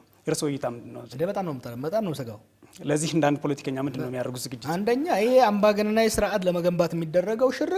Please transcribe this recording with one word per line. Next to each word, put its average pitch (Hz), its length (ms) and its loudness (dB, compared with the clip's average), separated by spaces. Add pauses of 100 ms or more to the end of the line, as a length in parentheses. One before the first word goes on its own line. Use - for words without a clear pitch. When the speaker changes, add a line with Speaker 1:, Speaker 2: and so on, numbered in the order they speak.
(200)
Speaker 1:
የእርስዎ 156 280 -2
እይታ 139 200 -2
ምንድን 120 240 -8
ነው? 120 120 -14
Speaker 2:
እንዴ፣ 127 200 -6
በጣም 196 200 -2
ነው 170 80 -4
የምጠላ-፣ 123 300 -10
በጣም 175 200 -2
ነው 185 100 -2
የምሰጋው። 117 280 -8 (400)
Speaker 1:
ለዚህ 147 320 0
እንደ 151 140 2
አንድ 147 140 2
ፖለቲከኛ 139 400 -4
ምንድን 135 220 -4
ነው 127 80 -6
የሚያደርጉት 127 320 -6
ዝግጅት? 123 260 -10
Speaker 2:
አንደኛ፣ 214 380 0 (120)
ይሄ 226 160 4 (100)
አምባገነናዊ 214 680 4
ስርዓት 208 340 0
ለመገንባት 175 500 2
የሚደረገው 180 580 0
ሽር 311 260 -2